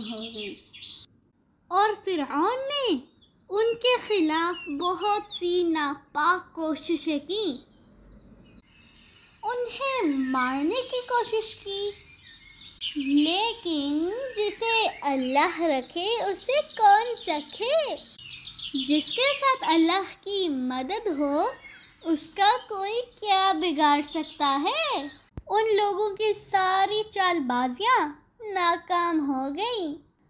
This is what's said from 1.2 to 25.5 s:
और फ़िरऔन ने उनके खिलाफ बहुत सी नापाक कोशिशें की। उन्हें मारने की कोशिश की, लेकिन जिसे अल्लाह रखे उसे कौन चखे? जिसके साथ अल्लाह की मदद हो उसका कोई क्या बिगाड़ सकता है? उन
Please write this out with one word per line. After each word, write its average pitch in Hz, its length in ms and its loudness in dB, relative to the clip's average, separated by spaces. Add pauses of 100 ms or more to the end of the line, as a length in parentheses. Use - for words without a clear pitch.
और 415 240 4
फ़िरऔन 370 680 -2
ने 539 300 0 (560)
उनके 466 460 2
खिलाफ 339 720 0
बहुत 359 640 -2
सी 349 300 0
नापाक 320 920 0
कोशिशें 320 640 -2
की। 403 240 -4 (2000)
उन्हें 480 720 -2 (120)
मारने 269 540 0
की 508 200 -6
कोशिश 440 540 0
की, 392 240 -6 (1160)
लेकिन 311 1120 2 (260)
जिसे 427 520 2 (200)
अल्लाह 285 600 2
रखे 294 400 0 (160)
उसे 440 380 0 (100)
कौन 440 460 6
चखे? 427 800 -2 (840)
जिसके 302 580 2
साथ 539 340 0
अल्लाह 330 340 4 (160)
की 392 300 -2
मदद 262 580 -4 (120)
हो 294 280 0 (580)
उसका 359 460 2 (160)
कोई 403 320 -4 (140)
क्या 392 400 2
बिगाड़ 302 500 4
सकता 294 440 -2
है? 349 600 0 (400)
उन 427 220 2